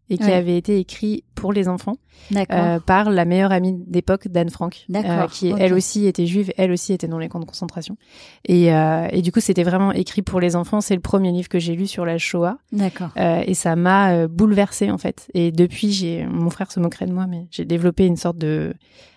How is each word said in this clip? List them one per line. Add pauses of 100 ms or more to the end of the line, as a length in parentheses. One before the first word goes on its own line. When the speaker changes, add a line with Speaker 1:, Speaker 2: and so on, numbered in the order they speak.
Speaker 1:
et
qui
Speaker 2:
Ouais.
Speaker 1:
avait
été
écrit (100)
pour
les
enfants, (340)
Speaker 2:
D'accord.
Speaker 1:
euh,
par
la
meilleure
amie (120)
d'époque
d'Anne
Frank,
euh,
Speaker 2:
D'accord,
Speaker 1:
qui,
Speaker 2:
ok.
Speaker 1:
elle
aussi,
était
juive,
elle
aussi
était
dans
les
camps
de
concentration. (480)
Et,
euh,
et
du
coup,
c'était
vraiment
écrit
pour
les
enfants.
C'est
le
premier
livre
que
j'ai
lu
sur
la
Shoah. (160)
Speaker 2:
D'accord.
Speaker 1:
Euh,
et
ça
m'a,
euh,
bouleversée,
en
fait.
Et
depuis,
j'ai,
mon
frère
se
moquerait
de
moi,
mais
j'ai
développé
une
sorte
de
euh, (440)